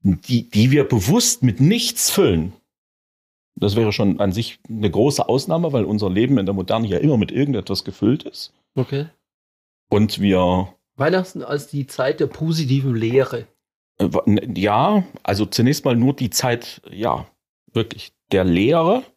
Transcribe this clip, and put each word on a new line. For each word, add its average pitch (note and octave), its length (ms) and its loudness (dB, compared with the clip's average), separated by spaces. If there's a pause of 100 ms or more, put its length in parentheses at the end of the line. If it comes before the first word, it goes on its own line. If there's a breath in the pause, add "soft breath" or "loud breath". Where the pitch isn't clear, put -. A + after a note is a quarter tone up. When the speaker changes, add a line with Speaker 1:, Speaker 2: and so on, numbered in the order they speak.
Speaker 1:
die, A2+ 480 0
die A#2+ 220 4
wir C#3+ 140 4
bewusst C3+ 580 0
mit A#2 180 2
nichts G#3+ 480 2
füllen. F#2+ 440 2 (1000)
Das G2+ 200 -2
wäre G#2+ 180 0
schon G2+ 260 0
an G2+ 120 0
sich A2+ 260 -6 (100)
eine G#2+ 220 -2
große B2+ 400 0
Ausnahme, D#3+ 420 0
weil A#2 140 0
unser G#2 240 -2
Leben A#2 300 2
in F#2+ 80 -2
der G2 80 -2
Moderne G#2+ 320 -2
ja F#2 100 0
immer C#3+ 200 2
mit G#2 140 0
irgendetwas A#2 520 -4
gefüllt G#2+ 400 -2
ist. - 280 -16 (220)
Speaker 2:
Okay. C#3 320 -4 (880)
Speaker 1:
Und G#2 280 0
wir F#2 540 2 (220)
Speaker 2:
Weihnachten E3+ 480 -2
als C#3+ 240 -8
die C#3+ 180 -8
Zeit C3+ 340 -4
der D#3 80 0
positiven C#3 680 -2
Lehre. A#2 500 0 (540)
Speaker 1:
Äh, G2 120 0
wa-, E2+ 140 -2
n-, G#2 300 0
ja, C3+ 480 2 (180)
also G2+ 240 -2
zunächst B2 400 0
mal B2+ 100 2
nur B2+ 200 2
die B2 160 -4
Zeit, - 500 -4 (100)
ja, F2 360 -4 (440)
wirklich - 420 -6 (180)
der F#2+ 120 2
Lehre D#3+ 600 2 (140)